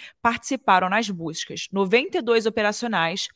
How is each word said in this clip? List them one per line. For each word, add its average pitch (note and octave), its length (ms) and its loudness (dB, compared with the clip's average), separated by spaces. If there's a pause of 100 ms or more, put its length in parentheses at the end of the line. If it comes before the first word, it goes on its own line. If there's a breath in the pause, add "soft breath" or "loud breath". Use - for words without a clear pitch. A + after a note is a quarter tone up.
(220 loud breath)
participaram A3+ 680 2
nas G#3 220 0
buscas E3 640 -8
noventa G#3+ 460 2
e E4+ 40 -4
dois A3+ 240 2
operacionais G#3 880 -2